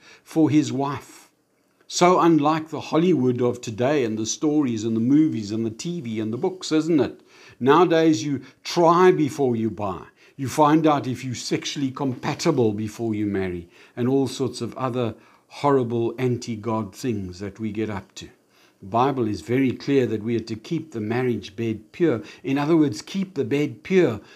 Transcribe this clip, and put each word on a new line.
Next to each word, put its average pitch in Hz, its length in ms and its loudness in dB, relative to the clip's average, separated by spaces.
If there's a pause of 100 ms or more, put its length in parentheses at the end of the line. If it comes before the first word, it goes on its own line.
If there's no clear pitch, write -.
(240)
for 156 260 2
his 135 220 2
wife. 139 580 -8 (560)
So 180 340 4
unlike 156 500 2
the 135 100 -8
Hollywood 135 600 2
of 120 180 0
today 123 420 -2
and 110 160 -2
the 110 60 -4
stories 135 580 0
and 113 140 -2
the 113 40 0
movies 123 520 2
and 113 120 -4
the 113 60 -4
T 170 300 -8
V 113 200 -6
and 110 120 -4
the 120 60 -6
books, 180 340 -4
isn't 156 280 2
it? - 200 -2 (400)
Nowadays 160 640 4
you 139 160 -4 (240)
try 175 480 6
before 139 420 0
you 110 160 0
buy. 95 360 -6 (280)
You 135 140 -6
find 151 380 4
out 139 200 2
if 127 160 -6
you're 131 120 -6
sexually 147 560 -4
compatible 135 800 0
before 110 420 -6
you 104 120 -2
marry 92 420 -4 (260)
and 123 140 -2
all 135 180 2
sorts 127 360 -6
of 107 160 -8
other 123 360 -2 (340)
horrible 120 680 0
anti-God 113 800 -4
things 98 460 -6
that 101 200 -12
we 110 100 -6
get 104 200 -4
up 95 240 -12
to. - 160 -18 (520)
The 98 60 -18
Bible 123 400 0
is 101 140 -6
very 127 280 0
clear 135 360 0
that 107 180 -4
we 117 100 -2
are 113 60 -2
to 113 160 -8
keep - 340 -8
the 117 100 -10
marriage 120 540 -4
bed 113 380 -6
pure. 143 280 0 (220)
In 135 160 -2
other 151 180 2
words, 143 240 2
keep - 340 -6
the 139 100 -2
bed 139 400 -2
pure 156 360 2 (160)